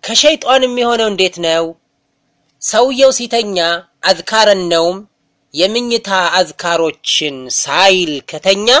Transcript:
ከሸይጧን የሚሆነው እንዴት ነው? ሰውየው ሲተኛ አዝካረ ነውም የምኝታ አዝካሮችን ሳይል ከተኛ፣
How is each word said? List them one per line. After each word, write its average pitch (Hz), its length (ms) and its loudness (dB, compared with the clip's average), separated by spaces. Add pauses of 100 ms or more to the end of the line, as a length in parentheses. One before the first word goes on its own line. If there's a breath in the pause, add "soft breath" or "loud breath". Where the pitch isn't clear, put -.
ከሸይጧን 262 600 2
የሚሆነው 240 440 0
እንዴት 185 320 -2
ነው? 165 260 0 (960)
ሰውየው 262 500 2
ሲተኛ 233 460 -4 (460)
አዝካረ 196 460 2 (140)
ነውም 170 340 0 (560)
የምኝታ 226 560 -2 (240)
አዝካሮችን 165 1000 -2 (200)
ሳይል 180 560 2 (140)
ከተኛ፣ 196 420 -2 (120)